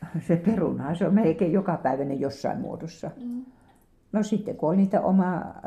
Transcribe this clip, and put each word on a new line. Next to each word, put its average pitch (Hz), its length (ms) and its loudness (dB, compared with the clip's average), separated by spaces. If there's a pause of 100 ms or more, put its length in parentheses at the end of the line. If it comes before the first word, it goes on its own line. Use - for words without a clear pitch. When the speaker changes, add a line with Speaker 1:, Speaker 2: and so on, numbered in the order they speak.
(280)
Speaker 1:
se 202 80 4
peruna, 160 600 0
se 175 120 0
on 190 60 4
melkein 170 380 4
jokapäiväinen 139 680 0
jossain - 420 -4
muodossa. - 500 -10 (120)
Speaker 2:
Mm. 247 220 -8 (680)
Speaker 1:
No 208 120 0
sitten - 340 -2
kun 151 120 0
oli 180 80 4
niitä 196 240 4
omaa 185 640 2